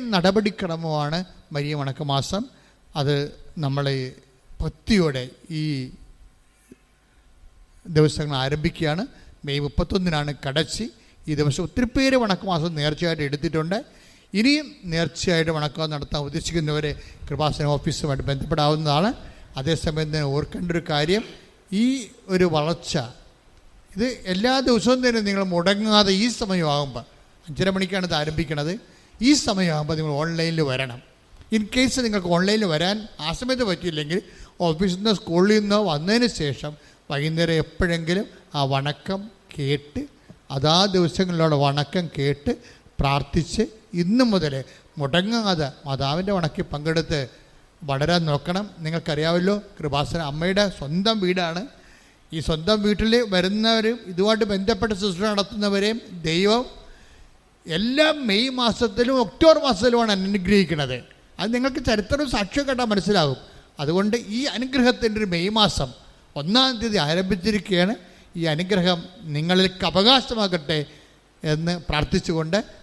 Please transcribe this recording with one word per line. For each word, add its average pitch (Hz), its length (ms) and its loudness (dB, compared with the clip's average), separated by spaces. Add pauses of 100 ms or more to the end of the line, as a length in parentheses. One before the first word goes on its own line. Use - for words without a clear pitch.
(140)
നടപടിക്രമമാണ് 165 1080 0 (360)
മരിയ 147 260 -4
വണക്കമാസം. 139 640 -2 (560)
അത് 143 160 2 (480)
നമ്മളെ 139 320 -2 (680)
ഭക്തിയോടെ 160 640 0 (360)
ഈ 156 40 -2 (2250)
ദിവസങ്ങൾ 151 580 2
ആരംഭിക്കുകയാണ്. 151 600 -2 (420)
മെയ് 143 200 -2
മുപ്പത്തൊന്നിനാണ് 165 680 -2 (120)
കടച്ചി. 151 420 -2 (440)
ഈ - 100 0
ദിവസം 147 280 2
ഒത്തിരി 247 280 0
പേര് 269 280 4
വണക്കമാസം 180 560 0
നേർച്ചയായിട്ട് 151 500 0
എടുത്തിട്ടുണ്ട്. 160 480 -2 (600)
ഇനിയും 285 280 4 (240)
നേർച്ചയായിട്ട് 165 680 0
വണക്കം 151 360 -4
നടത്താൻ 147 340 -6
ഉദ്ദേശിക്കുന്നവരെ 151 640 -2 (360)
കൃപാസന 147 380 -2 (100)
ഓഫീസുമായിട്ട് 139 540 -2
ബന്ധപ്പെടാവുന്നതാണ്. 151 800 2 (500)
അതേസമയം 156 540 -2
തന്നെ 151 200 0
ഓർക്കേണ്ട 151 420 -4
ഒരു 170 60 0 (100)
കാര്യം, 160 320 2 (600)
ഈ - 20 4 (480)
ഒരു 185 120 4 (100)
വളർച്ച 156 380 -2 (1040)
ഇത് 208 120 -2 (260)
എല്ലാ 220 200 2 (140)
ദിവസവും 247 380 4
തന്നെ 233 220 2
നിങ്ങൾ 196 160 0 (100)
മുടങ്ങാതെ 202 580 4 (120)
ഈ 240 40 2 (120)
സമയമാകുമ്പോൾ, 147 640 0 (440)
അഞ്ചര 160 280 -2
മണിക്കാണ് 190 340 -2
ഇത് 170 120 -2
ആരംഭിക്കണത്, 156 520 -4 (540)
ഈ 285 40 8 (140)
സമയമാകുമ്പോൾ 165 540 0
നിങ്ങൾ 156 220 -2
ഓൺലൈനിൽ 165 480 0
വരണം. 127 300 -4 (560)
In 214 80 2 (100)
case 254 320 2
നിങ്ങൾക്ക് 208 300 -2
ഓൺലൈനിൽ 202 380 2
വരാൻ 175 220 0 (320)
ആ - 20 -4 (100)
സമയത്ത് 254 300 0
പറ്റിയില്ലെങ്കിൽ 165 500 -2 (480)
ഓഫീസിൽ 180 320 0
നിന്നോ 214 200 2
സ്കൂളിൽ 190 400 4
നിന്നോ 208 200 2 (120)
വന്നതിന് 202 380 2 (120)
ശേഷം 147 300 -4 (380)
വൈകുന്നേരം 160 540 0
എപ്പോഴെങ്കിലും 170 600 -2 (320)
ആ 143 40 0 (120)
വണക്കം 147 460 -4 (360)
കേട്ട്, 143 460 -4 (540)
അതാ 151 220 2 (180)
ദിവസങ്ങളിലുള്ള 170 680 2
വണക്കം 147 400 -2 (120)
കേട്ട് 143 340 -2 (480)
പ്രാർത്ഥിച്ച് 143 640 0 (380)
ഇന്നു 214 300 4
മുതൽ 156 220 0 (460)
മുടങ്ങാതെ 180 720 0 (160)
മാതാവിൻ്റെ 143 520 -2
വണക്കിൽ 170 340 -4
പങ്കെടുത്ത് 156 500 -2 (680)
വളരാൻ 156 320 2 (100)
നോക്കണം. 180 340 -2 (180)
നിങ്ങൾക്കറിയാമല്ലോ, 165 720 0 (220)
കൃപാസന 147 440 -2 (100)
അമ്മയുടെ 185 340 0 (140)
സ്വന്തം 185 360 0 (100)
വീടാണ്. 180 360 -2 (720)
ഈ 160 160 -6
സ്വന്തം 170 380 2
വീട്ടിൽ 208 280 2 (200)
വരുന്നവരും 214 640 2 (140)
ഇതുമായിട്ട് 208 400 2
ബന്ധപ്പെട്ട 214 480 0
ശുശ്രൂഷ 196 360 -2
നടത്തുന്നവരെയും 202 640 0 (320)
ദൈവം 202 340 2 (1040)
എല്ലാ 240 400 0 (220)
മെയ് 220 320 2
മാസത്തിലും 233 640 0
ഒക്ടോബർ 311 420 6
മാസത്തിലുമാണ് 233 520 2
അനുഗ്രഹിക്കുന്നത്. 180 800 2 (440)
അത് 185 160 -2
നിങ്ങൾക്ക് 262 340 0
ചരിത്രം 262 460 0
സാക്ഷ്യം 233 320 -2
കേട്ടാൽ 254 260 0
മനസ്സിലാകും. 185 460 2 (420)
അതുകൊണ്ട് 190 340 0 (220)
ഈ - 20 -2 (160)
അനുഗ്രഹത്തിൻ്റെ 247 640 0
ഒരു 214 120 -2
മെയ് 175 260 0
മാസം 151 300 2 (520)
ഒന്നാം 247 400 2
തീയതി 214 160 0 (100)
ആരംഭിച്ചിരിക്കുകയാണ്. 190 840 0 (460)
ഈ 165 40 -2 (100)
അനുഗ്രഹം 180 460 2 (360)
നിങ്ങളിലേക്ക് 185 560 2
അവകാശമാകട്ടെ 185 880 2 (640)
എന്ന് 160 300 0 (160)
പ്രാർത്ഥിച്ചുകൊണ്ട് 160 720 0 (220)